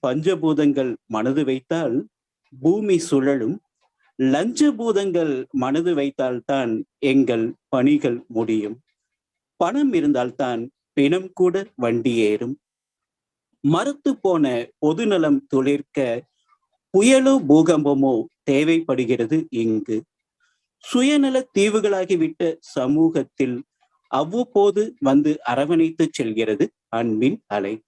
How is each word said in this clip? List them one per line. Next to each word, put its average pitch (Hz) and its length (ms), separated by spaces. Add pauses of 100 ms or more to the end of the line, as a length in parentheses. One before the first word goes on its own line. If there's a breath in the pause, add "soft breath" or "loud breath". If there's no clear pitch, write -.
பஞ்சபூதங்கள் 151 880 (140)
மனது 123 380
வைத்தால் 131 520 (560)
பூமி 180 460
சுழலும். 139 580 (600)
லஞ்சபூதங்கள் 214 1160 (280)
மனது 160 320
வைத்தால்தான் 135 760 (260)
எங்கள் 131 460 (240)
பணிகள் 135 600
முடியும். 110 480 (840)
பணம் 254 320
இருந்தால்தான் 127 680 (300)
பிணம் 175 400
கூட 180 320 (120)
வண்டி 120 380 (160)
ஏறும். 120 260 (1080)
மரத்து 254 540
போன 156 360 (240)
பொதுநலம் 160 680
துளிர்க்க 139 640 (840)
புயலோ 262 420 (120)
பூகம்பமோ 143 680 (260)
தேவைப்படுகிறது 135 920 (140)
இங்கு. 110 460 (880)
சுயநல 269 520 (180)
தீவுகளாகிவிட்ட 190 1000 (180)
சமூகத்தில் 139 840 (540)
அவ்வப்போது 202 720 (180)
வந்து 147 300 (120)
அரவணைத்து 160 680
செல்கிறது 110 520 (240)
அன்பின் 117 580
அலை. 104 260 (160)